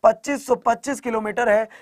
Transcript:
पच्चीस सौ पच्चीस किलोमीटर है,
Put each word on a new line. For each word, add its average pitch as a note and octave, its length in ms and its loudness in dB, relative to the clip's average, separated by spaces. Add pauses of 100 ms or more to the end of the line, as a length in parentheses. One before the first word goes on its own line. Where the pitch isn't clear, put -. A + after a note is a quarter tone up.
पच्चीस A#3 420 0
सौ B3+ 100 2
पच्चीस A#3 440 -2
किलोमीटर A3+ 480 -2
है, G#3+ 200 2 (140)